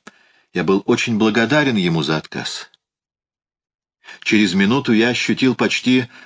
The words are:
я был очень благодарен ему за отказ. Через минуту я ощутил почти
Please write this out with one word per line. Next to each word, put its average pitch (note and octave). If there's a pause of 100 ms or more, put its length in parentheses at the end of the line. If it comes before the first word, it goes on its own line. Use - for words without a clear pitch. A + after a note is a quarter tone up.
(520)
я F2+
был F#2+
очень A#2+
благодарен A2+
ему E2+
за D#2
отказ. - (1500)
Через G#2
минуту A2+
я A2+
ощутил A#2+
почти B2 (180)